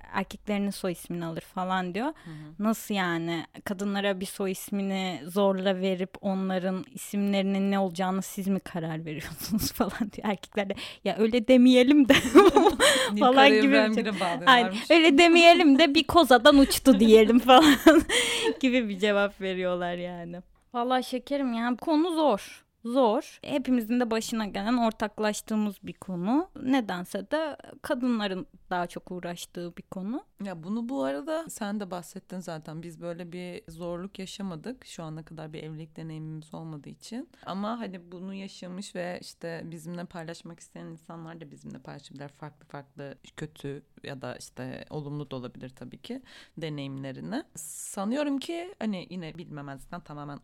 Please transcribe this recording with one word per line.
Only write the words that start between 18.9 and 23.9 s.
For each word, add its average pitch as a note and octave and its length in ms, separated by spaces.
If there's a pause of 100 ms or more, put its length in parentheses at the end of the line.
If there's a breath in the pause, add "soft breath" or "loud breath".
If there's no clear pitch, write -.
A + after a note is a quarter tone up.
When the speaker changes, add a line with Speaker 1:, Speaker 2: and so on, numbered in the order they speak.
Speaker 1:
cevap G3+ 420
veriyorlar F3+ 540
yani. F3 460 (320)
Vallahi B3 300
şekerim C4 500
ya, A#3 180
bu A#3+ 60
konu D#4+ 380
zor. C#4+ 500 (200)
Zor. A#3+ 580
Hepimizin B3 560